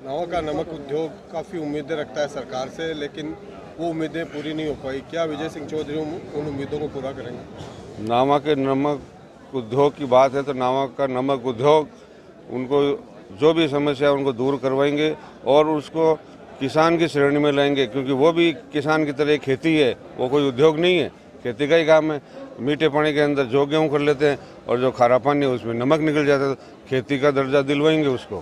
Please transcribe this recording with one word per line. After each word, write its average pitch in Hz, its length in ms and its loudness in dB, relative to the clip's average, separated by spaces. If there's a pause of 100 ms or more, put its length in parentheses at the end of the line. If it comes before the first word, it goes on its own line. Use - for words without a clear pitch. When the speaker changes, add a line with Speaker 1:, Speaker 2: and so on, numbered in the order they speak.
Speaker 1:
नावा 147 220 -6
का 175 140 -4
नमक 156 280 -4
उद्योग 151 640 -8
काफ़ी 165 260 -8
उम्मीदें 151 380 -6
रखता 151 240 -6
है 143 80 0
सरकार 131 400 -8
से, 165 260 -8
लेकिन 151 400 -8 (440)
वो 165 100 -4
उम्मीदें 160 380 -4
पूरी 151 280 -8
नहीं 156 140 -4
हो 135 60 -4
पाई। 135 260 -8
क्या 165 240 -4
विजय 156 240 -6
सिंह 151 180 -12
चौधरी 151 300 -6
उन, 151 180 -6 (200)
उन 147 120 -6
उम्मीदों 139 320 -6
को 147 100 -6
पूरा 135 240 -8
करेंगे? - 960 -14
Speaker 2:
नावा 135 300 2
के 147 160 0
नमक 135 480 0 (520)
उद्योग 135 420 0
की 147 80 -8
बात 127 300 6
है 139 80 0
तो 135 100 -4
नावा 131 340 0 (120)
का 139 80 2
नमक 127 400 -2
उद्योग 135 420 4 (600)
उनको 139 540 0 (360)
जो 160 140 6
भी 160 140 4
समस्या 143 400 0
है 143 60 4
उनको 139 180 0
दूर 131 240 0
करवाएंगे 143 580 0 (320)
और 147 220 6
उसको 160 460 0 (460)
किसान 156 380 4
की 165 100 2
श्रेणी 143 300 2
में 147 140 4
लाएंगे, 139 340 2
क्योंकि 135 260 -4
वो 147 200 4
भी 170 200 2 (200)
किसान 151 320 0
की 147 80 -2
तरह 147 240 2
खेती 147 400 0
है, 127 200 2 (220)
वो 127 100 -2
कोई 143 200 2
उद्योग 151 300 4
नहीं 175 200 2
है, 123 100 -2 (340)
खेती 123 260 -4
का 165 80 6
ही 165 100 4
काम 156 260 4
है। 143 80 -6 (400)
मीठे 147 280 0
पानी 151 260 2
के 147 60 2
अंदर 143 240 2
जो 139 220 2
गेहूँ 156 240 2
कर 147 100 0
लेते 147 280 2
हैं 143 100 0 (300)
और 120 120 0
जो 127 100 2
खारा 123 280 4
पानी 143 280 2
है 127 60 2
उसमें 113 220 -4
नमक 135 260 2
निकल 151 260 2
जाता 139 180 4
है, 135 100 0
तो - 340 -16
खेती 131 300 -2
का 143 120 4
दर्जा 139 320 2
दिलवाएंगे 147 460 2
उसको। 117 340 -4